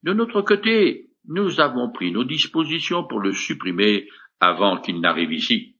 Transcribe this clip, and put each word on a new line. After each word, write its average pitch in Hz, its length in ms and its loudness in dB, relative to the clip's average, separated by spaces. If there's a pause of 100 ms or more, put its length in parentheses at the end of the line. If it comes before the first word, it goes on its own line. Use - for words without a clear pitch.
De 170 100 -2
notre 226 280 0
côté, 208 720 2 (160)
nous 175 340 -2
avons 127 300 0
pris 87 220 -4
nos 113 120 0
dispositions 160 800 -2
pour 120 160 -6
le 98 120 0
supprimer 95 760 0 (320)
avant 90 380 4
qu'il 87 220 -6
n'arrive 82 320 0
ici. - 480 -2